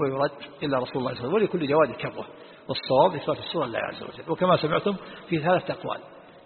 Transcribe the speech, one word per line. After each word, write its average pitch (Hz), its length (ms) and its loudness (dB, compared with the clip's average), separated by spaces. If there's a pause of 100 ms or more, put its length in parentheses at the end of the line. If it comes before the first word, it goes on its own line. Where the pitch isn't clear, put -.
ويرد 139 300 2 (320)
إلا 139 160 0
رسول - 0 -
الله 123 100 -2
صلى 139 100 -6
الله 127 120 0
عليه 123 80 -8
وسلم، 127 160 -2
ولكل 185 320 2
جواد 143 260 4
كبوة، 110 340 -8 (420)
والصواب 143 460 4
إثبات 139 240 -2
الصورة 139 280 -4
لله 110 120 -4
عز - 240 -6
وجل. - 280 -12
وكما 175 260 4
سمعتم 165 400 0 (320)
في 165 100 0
ثلاثة 156 360 2
أقوال، - 260 -6 (460)